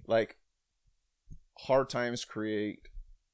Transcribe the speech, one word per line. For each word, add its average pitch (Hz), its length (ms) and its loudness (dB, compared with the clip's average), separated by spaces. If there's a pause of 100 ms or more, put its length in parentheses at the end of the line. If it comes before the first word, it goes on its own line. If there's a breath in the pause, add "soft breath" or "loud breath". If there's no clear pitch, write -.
like, 110 320 2 (1200)
hard 135 280 4
times 120 360 -2
create 107 540 -2 (540)